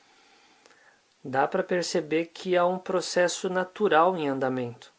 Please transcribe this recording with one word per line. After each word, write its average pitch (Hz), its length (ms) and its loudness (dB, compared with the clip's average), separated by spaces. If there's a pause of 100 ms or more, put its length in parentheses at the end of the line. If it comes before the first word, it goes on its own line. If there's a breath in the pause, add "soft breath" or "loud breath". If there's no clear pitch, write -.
(1200 soft breath)
dá - 240 0
pra 185 140 -2
perceber 165 640 -2
que - 280 -4
há 175 100 4
um 185 140 0
processo 180 720 -2
natural 180 680 2
em 151 100 -2
andamento. 131 720 -4